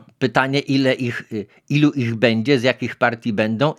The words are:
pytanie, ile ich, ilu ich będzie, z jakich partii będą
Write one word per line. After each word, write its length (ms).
pytanie, 400
ile 340
ich, 300
ilu 220
ich 240
będzie, 440
z 40
jakich 320
partii 380
będą 460